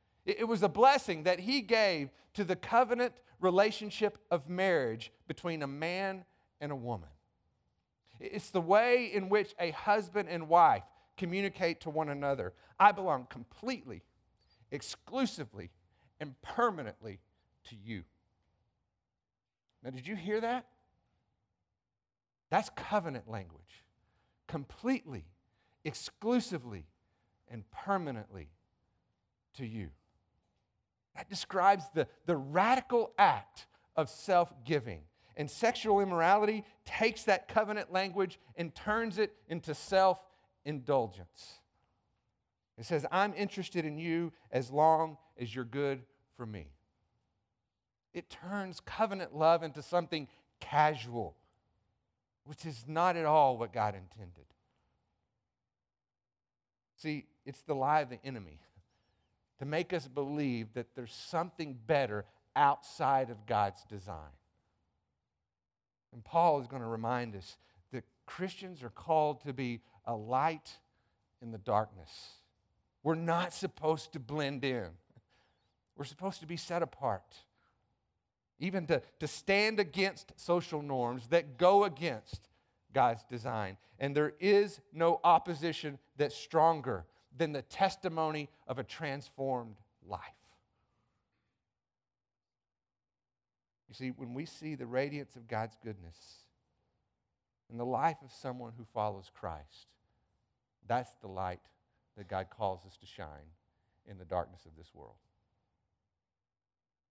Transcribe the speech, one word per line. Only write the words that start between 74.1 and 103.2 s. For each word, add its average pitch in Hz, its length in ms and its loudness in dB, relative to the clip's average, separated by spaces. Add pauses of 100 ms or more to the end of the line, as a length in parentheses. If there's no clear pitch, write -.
to 160 60 -10
blend 139 440 -4
in. 123 260 -2 (1080)
We're 139 100 -10
supposed 180 360 -10
to 165 40 -18
be 165 120 -8
set 170 260 -2
apart, 123 520 -4 (1200)
even 180 280 -4
to, 139 140 2 (180)
to 156 80 -6
stand 208 520 2
against 190 560 -2
social 170 460 -2
norms 123 480 -4
that 151 280 2
go 196 280 8
against 156 640 -6 (440)
God's 120 300 4
design. 110 540 -6 (220)
And 139 160 -2
there 151 240 2
is 202 420 4 (100)
no 165 320 2
opposition 160 760 2 (200)
that's 143 180 0
stronger 147 680 2 (300)
than 151 180 0
the 139 80 -4
testimony 160 880 -2 (180)
of 127 100 -4
a 139 60 -4
transformed 135 920 -6 (280)
life. 92 140 -8 (3750)
You 110 80 -20
see, 131 140 -6
when 123 240 -10
we 139 120 -8
see 156 300 -10
the 131 100 -10
radiance 139 500 -4
of 117 120 -20
God's 113 360 -4
goodness 95 320 -12 (1500)
in 117 80 -14
the 120 80 -4
life 135 380 0
of 131 80 -20
someone 123 460 -10
who 120 160 -16
follows 104 400 -4
Christ, - 540 -12 (1000)
that's 120 280 -4
the - 120 -18
light 92 340 -8 (560)
that 101 100 -16
God 95 220 -6
calls 95 360 -4
us 92 120 -20
to - 80 -20
shine 76 440 -16 (560)